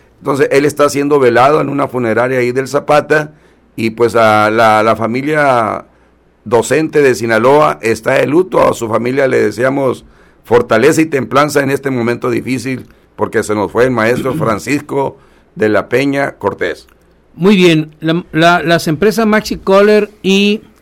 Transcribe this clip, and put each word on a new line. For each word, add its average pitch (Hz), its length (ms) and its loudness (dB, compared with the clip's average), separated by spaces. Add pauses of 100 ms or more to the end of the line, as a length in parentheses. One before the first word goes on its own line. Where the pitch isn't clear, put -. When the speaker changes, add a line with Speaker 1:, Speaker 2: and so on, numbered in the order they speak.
(180)
Speaker 1:
Entonces, 143 320 -2
él 139 140 2
está 147 240 0
siendo 143 320 0
velado 127 400 4
en 143 80 -4
una 139 180 -4
funeraria 123 520 -2
ahí 123 140 0
del 131 160 -4
Zapata, 147 680 0 (440)
y 113 120 -4
pues 117 260 0
a 107 340 4
la, 110 320 4
la 110 140 2
familia 123 880 -2 (600)
docente 147 580 0
de 131 120 4
Sinaloa 117 680 2
está 113 320 -2
de 135 120 2
luto. 165 400 0
A - 60 2
su 117 160 -6
familia 127 400 -2
le 120 120 0
deseamos 127 640 -2 (400)
fortaleza 120 580 2
y 160 40 0
templanza 139 560 -2
en 139 80 -4
este 139 200 -4
momento 120 400 -4
difícil, 123 560 -6 (280)
porque 104 280 -2
se 107 120 -6
nos 101 160 -2
fue 113 140 0
el 127 60 2
maestro 123 440 -2
<clears throat> 160 80 -6
Francisco 131 760 -4 (360)
de 107 140 -2
la 98 220 0
Peña 139 480 -2
Cortés. 92 480 -6 (480)
Speaker 2:
Muy 190 200 2
bien, 165 460 2
la, 160 320 -4
la, 170 300 2
las 170 260 0
empresas 202 380 0
Maxi 208 320 -2
Coller 208 500 2 (140)
y 202 400 0 (200)